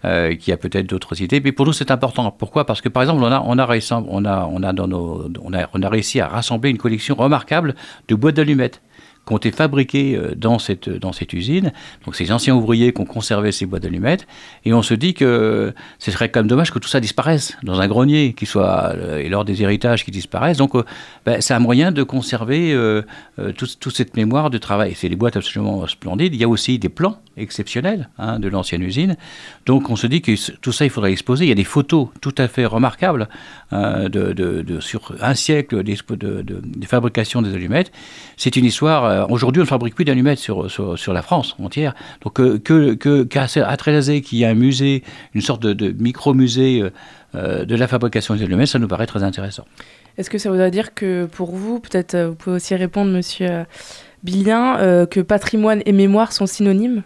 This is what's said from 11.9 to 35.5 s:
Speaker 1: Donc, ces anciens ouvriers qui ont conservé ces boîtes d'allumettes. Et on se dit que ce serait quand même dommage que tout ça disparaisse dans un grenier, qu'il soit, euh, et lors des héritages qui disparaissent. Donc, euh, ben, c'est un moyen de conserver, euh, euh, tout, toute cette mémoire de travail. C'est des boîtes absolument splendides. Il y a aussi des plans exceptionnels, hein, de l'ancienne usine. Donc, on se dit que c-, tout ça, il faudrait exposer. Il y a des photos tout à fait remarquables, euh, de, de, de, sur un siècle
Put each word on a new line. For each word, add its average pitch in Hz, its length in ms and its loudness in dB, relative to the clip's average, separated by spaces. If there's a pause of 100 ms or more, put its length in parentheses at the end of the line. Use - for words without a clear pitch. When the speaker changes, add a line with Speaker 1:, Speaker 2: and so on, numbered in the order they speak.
Speaker 1:
Donc, 85 100 -12
ces 87 160 -2
anciens 120 240 4
ouvriers 117 380 4
qui 120 80 -4
ont 95 40 0
conservé 104 460 -2
ces 101 140 -4
boîtes 92 180 -6
d'allumettes. 95 420 -2 (380)
Et 113 80 2
on 117 100 6
se 107 120 0
dit 151 200 0
que 110 600 2 (260)
ce - 120 -4
serait 110 180 -2
quand 123 100 2
même 107 80 2
dommage 135 240 4
que - 80 -4
tout - 80 -8
ça 135 140 0
disparaisse 139 600 -2
dans 92 200 0
un 98 80 2
grenier, 135 420 4
qu'il - 160 -6
soit, 92 480 2
euh, 87 220 -6
et 73 100 -4
lors 98 160 0
des 101 180 -2
héritages 107 440 0
qui 101 60 -10
disparaissent. 98 440 -2
Donc, 139 200 0
euh, 117 100 2 (400)
ben, 117 160 0
c'est 131 120 0
un 120 60 2
moyen 123 320 4
de 143 120 0
conserver, 131 680 -2
euh, 110 300 2 (360)
euh, 101 140 -6
tout, 123 160 -8 (100)
toute - 160 -8
cette - 220 -4
mémoire 123 340 0
de 123 80 -4
travail. 101 380 -2
C'est 90 140 -4
des 87 80 -2
boîtes 113 180 0
absolument 101 520 -4
splendides. 135 460 -4
Il 120 60 -6
y 117 60 2
a - 20 4
aussi 117 320 0
des - 80 -2
plans 196 300 -2 (180)
exceptionnels, 139 720 -6 (100)
hein, 113 220 -6
de 101 80 -4
l'ancienne 92 340 -4
usine. 131 360 -2 (480)
Donc, 139 240 4
on 113 80 0
se 117 100 0
dit 156 140 2
que 110 160 2
c-, - 240 -8
tout 127 100 -2
ça, 147 140 2
il 135 40 4
faudrait 101 220 0
exposer. 127 320 0
Il 170 60 4
y - 20 6
a 110 40 6
des 98 100 2
photos 143 420 2 (140)
tout 135 160 -4
à 127 100 2
fait 123 180 0
remarquables, 120 640 0 (460)
euh, 101 340 -2
de, 95 240 -2
de, 90 300 -2
de, 82 180 -6
sur - 400 -10
un 127 160 0
siècle 143 480 0